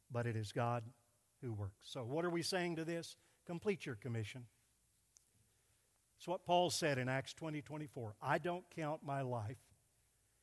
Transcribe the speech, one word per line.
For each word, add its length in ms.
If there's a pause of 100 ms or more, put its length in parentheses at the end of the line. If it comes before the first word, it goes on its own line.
(120)
but 140
it 100
is 160
God 320 (600)
who 100
works. 300
So 200
what 220
are 60
we 100
saying 360
to 80
this? 300 (300)
Complete 400
your 80
commission. 520 (1700)
It's 100
what 180
Paul 260
said 260
in 100
Acts 260
twenty 280
twenty-four. 580
"I 200
don't 320
count 320
my 180
life 380 (840)